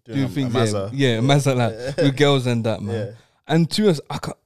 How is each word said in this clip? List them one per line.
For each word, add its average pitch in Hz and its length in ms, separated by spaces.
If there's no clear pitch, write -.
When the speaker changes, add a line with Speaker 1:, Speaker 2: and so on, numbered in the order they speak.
Speaker 1:
Doing - 140
Speaker 2:
doing 135 60
Speaker 1:
a, 127 40
Speaker 2:
things, 123 260
Speaker 1:
a 123 40
Speaker 2:
yeah, 120 60
Speaker 1:
mazza. 104 280
Speaker 2:
yeah, 135 160
a 117 60
Speaker 1:
Yeah. 113 60
Speaker 2:
mazza, 139 360
like, 120 400
Speaker 1:
<laughs> 170 80
Speaker 2:
with 135 120
girls 139 300
and 117 200
that, 101 160
man. 104 260
Speaker 1:
Yeah. 107 40
Speaker 2:
And 160 240
to 214 120
be 208 60
honest, 151 120
I 135 80
can - 160